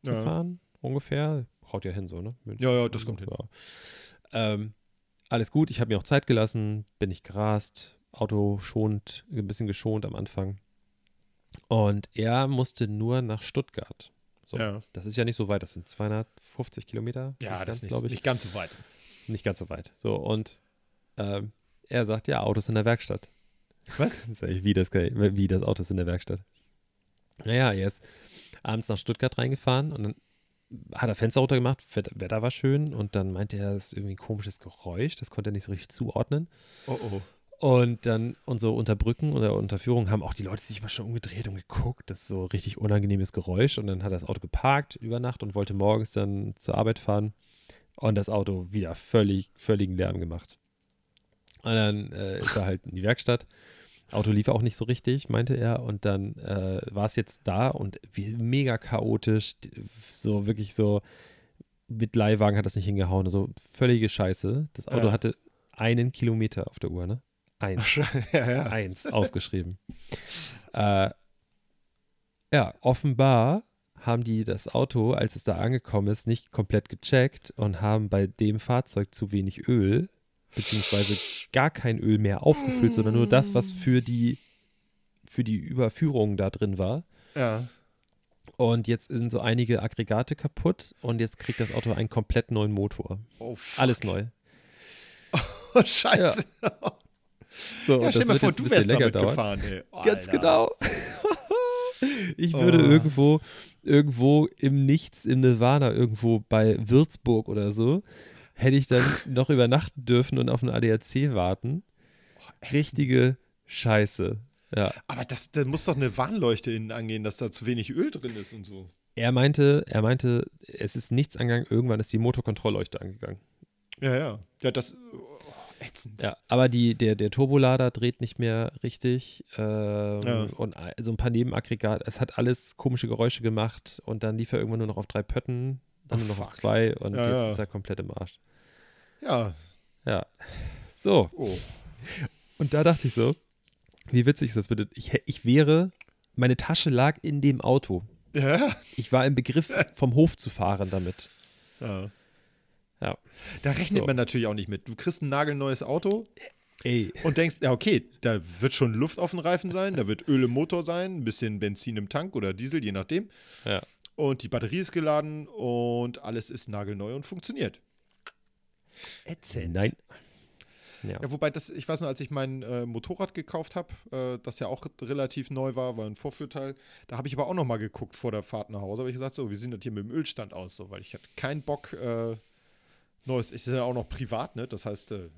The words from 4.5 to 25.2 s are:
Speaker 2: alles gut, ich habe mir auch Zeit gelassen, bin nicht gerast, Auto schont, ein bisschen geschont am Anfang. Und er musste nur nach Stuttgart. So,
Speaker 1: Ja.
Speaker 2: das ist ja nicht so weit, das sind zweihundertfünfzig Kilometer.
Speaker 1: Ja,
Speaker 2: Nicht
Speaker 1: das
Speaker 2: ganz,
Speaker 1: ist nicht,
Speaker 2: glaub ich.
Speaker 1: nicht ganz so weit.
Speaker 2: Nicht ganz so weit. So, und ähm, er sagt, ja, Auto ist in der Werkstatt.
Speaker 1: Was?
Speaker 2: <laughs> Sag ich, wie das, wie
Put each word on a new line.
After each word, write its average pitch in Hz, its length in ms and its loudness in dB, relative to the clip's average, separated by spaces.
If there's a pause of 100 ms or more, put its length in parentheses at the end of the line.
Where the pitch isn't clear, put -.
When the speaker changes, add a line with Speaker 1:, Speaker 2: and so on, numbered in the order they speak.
Speaker 2:
alles 113 200 0
gut, 156 200 2
ich 127 100 -4
habe 117 80 0
mir 107 100 2
auch 92 40 -2
Zeit - 240 2
gelassen, 107 580 0 (140)
bin 101 100 0
nicht 92 160 -8
gerast, 104 720 -4 (140)
Auto 101 480 0
schont, 107 720 -4
ein 104 140 -4
bisschen 101 200 -6
geschont 104 380 -4
am 101 100 -8
Anfang. 98 440 -6 (1080)
Und 104 460 2
er 123 340 0
musste 127 400 -2
nur 113 340 0
nach 110 200 -4
Stuttgart. - 680 -8 (340)
So, - 120 -8
Speaker 1:
Ja. 107 220 -4 (120)
Speaker 2:
das 92 140 -12
ist 107 100 -6
ja 120 80 2
nicht 113 120 -2
so 104 120 -2
weit, 101 140 0
das - 100 -12
sind 87 160 -14
zweihundertfünfzig - 960 -8
Kilometer. 123 540 -8
Speaker 1:
Ja, 107 100 -8
Speaker 2:
Nicht 92 100 -4
Speaker 1:
das 92 60 -6
Speaker 2:
ganz, 113 100 -6
Speaker 1:
ist 123 80 -10
nicht, 98 40 -10
Speaker 2:
glaub 120 160 -4
ich. 120 60 -4
Speaker 1:
nicht 120 140 -8
ganz 127 180 0
so 92 120 -10
weit. 92 160 -8 (580)
Speaker 2:
Nicht 110 160 -8
ganz 98 140 -2
so 87 120 -10
weit. - 260 -12
So, 107 200 -2
und 110 440 -4 (560)
ähm, 101 360 -6 (360)
er 120 180 0
sagt, 110 220 -2
ja, 131 140 0
Auto 104 160 2
ist 104 100 -4
in 113 60 -2
der 107 100 2
Werkstatt. 113 460 -2 (680)
Speaker 1:
Was? 190 300 -2
Speaker 2:
<laughs> 110 60 -10
Sag 87 160 -8
ich, 92 140 -4
wie 101 80 2
das, 92 200 2
wie 98 560 2